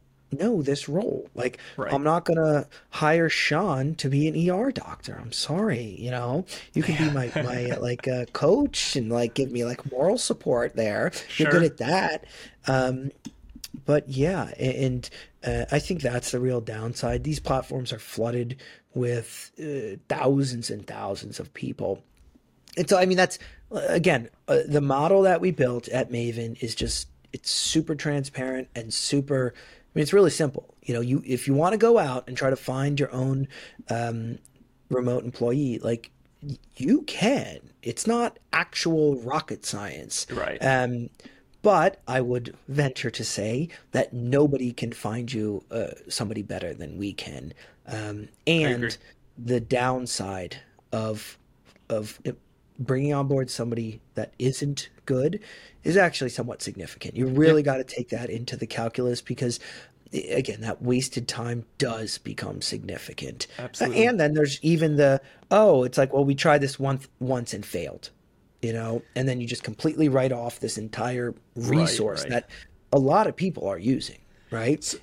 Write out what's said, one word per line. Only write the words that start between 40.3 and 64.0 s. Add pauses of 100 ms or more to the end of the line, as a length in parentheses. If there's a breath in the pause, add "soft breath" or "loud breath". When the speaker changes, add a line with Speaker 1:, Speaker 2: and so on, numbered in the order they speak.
Speaker 2:
Right.
Speaker 1:
Um, (520 loud breath)
but
I
would (120)
venture
to
say (220 loud breath)
that
nobody
can
find
you,
uh, (180)
somebody
better
than
we
can. (320 loud breath)
Um, (180)
Speaker 2:
I
agree.
Speaker 1:
and (400 soft breath)
the
downside (340)
of, (520)
of
it, (400)
bringing
on
board
somebody (140)
that
isn't (160)
good (420 loud breath)
is
actually
somewhat
significant.
You
really
Speaker 2:
Yeah.
Speaker 1:
gotta
take
that
into
the
calculus
because, (540 loud breath)
i-, (120)
again,
that
wasted
time (120)
does
become
significant. (100)
Speaker 2:
Absolutely.